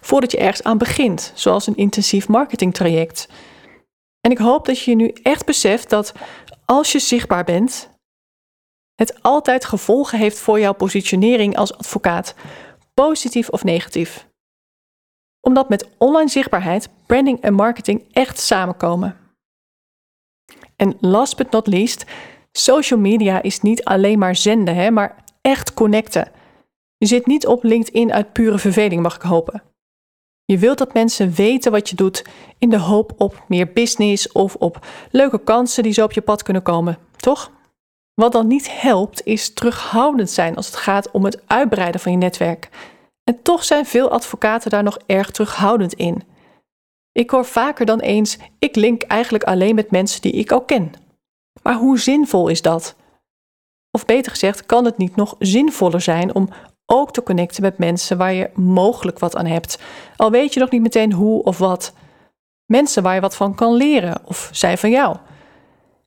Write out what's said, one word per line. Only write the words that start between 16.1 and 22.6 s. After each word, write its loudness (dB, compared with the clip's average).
zichtbaarheid -2
branding 2
en 2
marketing 0
echt -2
samenkomen. -2
En -2
last 2
but -4
not 0
least, 0
social 2